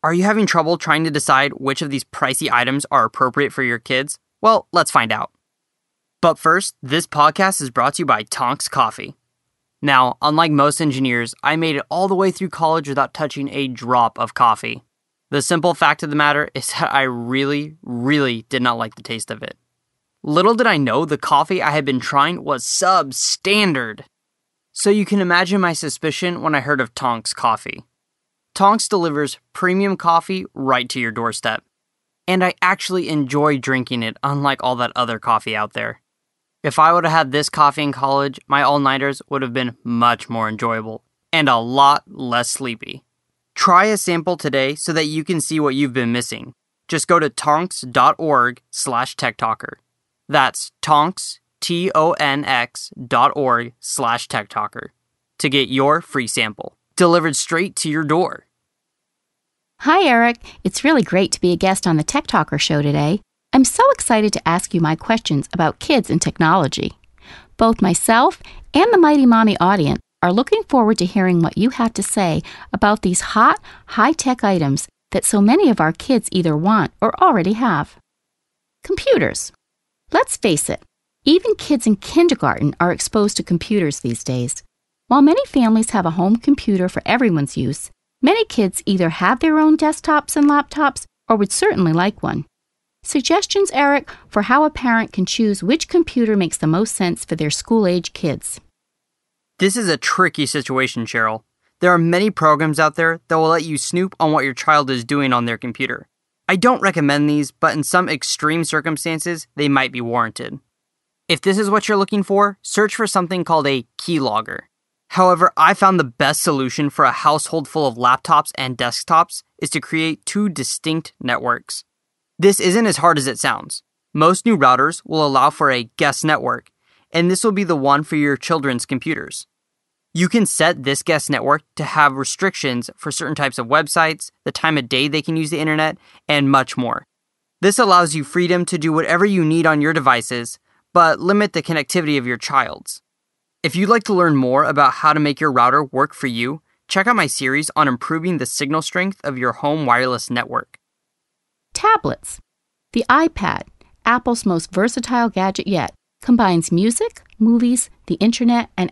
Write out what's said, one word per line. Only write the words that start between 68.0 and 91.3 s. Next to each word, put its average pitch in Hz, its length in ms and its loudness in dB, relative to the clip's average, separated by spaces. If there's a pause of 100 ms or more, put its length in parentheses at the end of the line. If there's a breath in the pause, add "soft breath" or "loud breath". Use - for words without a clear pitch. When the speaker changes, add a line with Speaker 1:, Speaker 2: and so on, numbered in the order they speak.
Speaker 2:
and 415 180 4
the 381 60 6
Mighty 302 260 6
Mommy 226 340 4
audience 175 400 2 (220)
are 180 100 2
looking 277 320 2
forward 220 360 2
to 220 60 0
hearing 180 360 2
what - 160 0
you 233 140 2
have 226 220 -2
to 196 100 -4
say 170 400 0 (280 loud breath)
about 214 300 2
these 180 200 0
hot, 247 380 2 (280 loud breath)
high-tech 254 560 0
items 160 440 0 (220)
that - 160 -2
so 208 160 2
many 269 300 6
of 190 100 0
our 160 100 2
kids - 400 -2
either 165 240 2
want 185 360 0 (100)
or - 180 -2
already 214 340 4
have. 214 420 -2 (880)
Computers. - 680 -2 (600)
Let's - 260 0
face 170 320 0
it, - 120 -8 (440)
even 370 300 2
kids - 300 -2
in 208 120 2
kindergarten - 840 0
are 175 140 2
exposed - 440 -2
to - 60 -6
computers 175 560 -2
these 117 240 -6
days. 123 400 -6 (440)
While 269 140 4
many 415 240 4
families 220 440 2
have 190 160 0
a 165 60 0
home 185 260 2
computer 202 500 0
for - 180 -4
everyone's 190 520 0
use, 135 340 -6 (300)
many 427 240 4
kids - 400 -2
either 180 240 2
have 190 320 0
their 311 180 2
own 311 180 6
desktops 302 600 0
and 294 120 4
laptops 285 540 0 (240)
or 226 80 4